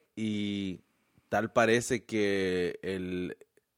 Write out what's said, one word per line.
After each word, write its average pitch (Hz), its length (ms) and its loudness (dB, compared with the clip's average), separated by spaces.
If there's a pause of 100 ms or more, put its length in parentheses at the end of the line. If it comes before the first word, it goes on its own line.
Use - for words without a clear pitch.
(160)
Y 101 680 -4 (480)
tal 107 220 0
parece 117 540 4
que 95 760 0
el, 90 560 -6 (400)